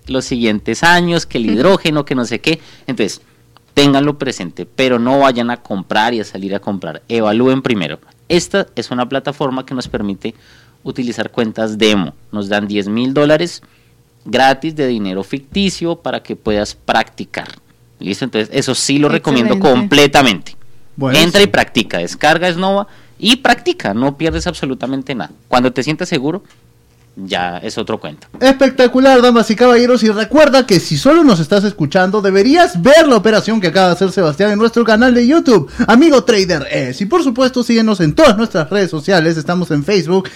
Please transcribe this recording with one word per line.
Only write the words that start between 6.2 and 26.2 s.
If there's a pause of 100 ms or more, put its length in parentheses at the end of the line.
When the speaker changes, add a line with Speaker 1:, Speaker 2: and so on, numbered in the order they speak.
Speaker 1:
a
salir
a
comprar.
Evalúen
primero. (300)
Esta
es
una
plataforma
que
nos
permite (500)
utilizar
cuentas
demo. (180)
Nos
dan
diez
mil
dólares (600)
gratis
de
dinero
ficticio
para
que
puedas
practicar. (500)
¿Listo?
Entonces,
eso
sí
lo
recomiendo
Speaker 2:
Excelente.
Speaker 1:
completamente. (400)
Speaker 3:
Buenísimo.
Speaker 1:
Entra
y
practica,
descarga
Snova (300)
y
practica,
no
pierdes
absolutamente
nada. (160)
Cuando
te
sientas
seguro, (800)